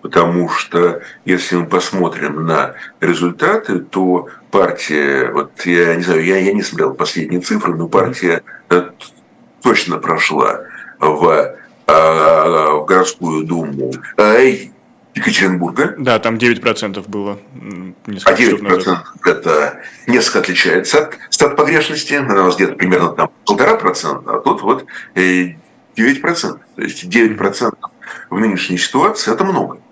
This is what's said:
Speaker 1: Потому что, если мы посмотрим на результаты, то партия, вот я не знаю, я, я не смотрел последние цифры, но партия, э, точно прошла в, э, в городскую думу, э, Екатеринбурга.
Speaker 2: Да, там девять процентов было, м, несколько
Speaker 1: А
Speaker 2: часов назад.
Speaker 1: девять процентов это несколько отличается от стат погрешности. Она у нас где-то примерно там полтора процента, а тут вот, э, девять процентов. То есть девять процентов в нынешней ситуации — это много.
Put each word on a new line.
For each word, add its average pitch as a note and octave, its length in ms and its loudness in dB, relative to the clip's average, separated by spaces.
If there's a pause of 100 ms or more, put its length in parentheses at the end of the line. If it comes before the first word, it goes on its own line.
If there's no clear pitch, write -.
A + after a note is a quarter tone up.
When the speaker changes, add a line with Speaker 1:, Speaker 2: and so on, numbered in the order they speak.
Speaker 1:
Потому F2 480 0
что, F2 520 0 (240)
если F2+ 320 0
мы E2+ 80 0
посмотрим D#2+ 800 -2
на D#2 300 -2 (260)
результаты, F2+ 800 0
то F2+ 480 0 (240)
партия, C#2+ 800 0
вот - 340 -6
я E2+ 300 4
не F2 80 -4
знаю, E2 200 2
я, F#2 140 2
я F#2+ 160 2
не G#2 80 0
смотрел - 320 -2
последние - 480 -4
цифры, G#2 340 -2
но E2 140 -4
партия, F2 540 0 (260)
э, F2 200 2 (760)
точно G2 340 0
прошла - 640 -2 (380)
в, D#2+ 560 2 (320)
э, D2+ 40 4
в D#2+ 920 4
городскую F2+ 580 0
думу, D2 480 -4 (260)
э, A#2 500 4 (480)
Екатеринбурга. F#2+ 840 0
Speaker 2:
Да, B2 220 2
там A2+ 180 -2
девять A2 240 2
процентов G#2 480 -4
было, G2+ 300 -8 (160)
м, F#2 400 -14 (100)
несколько G2 280 -2
Speaker 1:
А - 40 -2
Speaker 2:
часов A2+ 240 2
назад. F#2 180 2
Speaker 1:
девять F#2 60 -4
процентов - 420 -4
это D#2 540 0 (240)
несколько A#2 340 2
отличается F2+ 600 2
от - 180 -4 (140)
стат C#3+ 240 2
погрешности. D3 580 0
Она A2+ 300 2
у - 20 4
нас F2+ 100 2
где-то F2+ 200 0
примерно F2+ 340 2
там - 220 -2 (140)
полтора G3+ 300 4
процента, E2 600 -4
а - 40 -2
тут - 220 -2
вот, A#2+ 240 -2 (300)
э, F2+ 400 2 (420)
девять C3+ 240 2
процентов. E3 400 -4 (140)
То - 80 -8
есть - 260 -8
девять A2 280 4
процентов G#2 520 -4 (400)
в F#2+ 100 -4
нынешней F2+ 380 -2
ситуации — C#3+ 560 0
это - 100 0
много. F3 360 -2 (120)